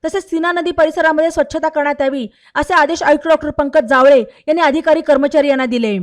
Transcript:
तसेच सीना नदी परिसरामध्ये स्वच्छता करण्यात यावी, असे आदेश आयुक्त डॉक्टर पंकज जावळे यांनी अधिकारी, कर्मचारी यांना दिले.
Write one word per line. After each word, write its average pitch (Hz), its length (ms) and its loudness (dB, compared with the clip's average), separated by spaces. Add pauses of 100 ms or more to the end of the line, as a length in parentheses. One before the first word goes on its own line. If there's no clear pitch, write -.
तसेच 349 260 -6
सीना 330 220 -2
नदी 349 180 -4
परिसरामध्ये 320 600 0
स्वच्छता 311 380 -4
करण्यात 294 320 -2
यावी, 269 280 -4 (260)
असे 302 200 -2
आदेश 330 280 0
आयुक्त 302 260 0
डॉक्टर 302 220 0
पंकज 294 340 0
जावळे 262 360 4
यांनी 311 420 -4
अधिकारी, 311 380 2
कर्मचारी 285 480 2
यांना 262 180 0
दिले. 220 360 -2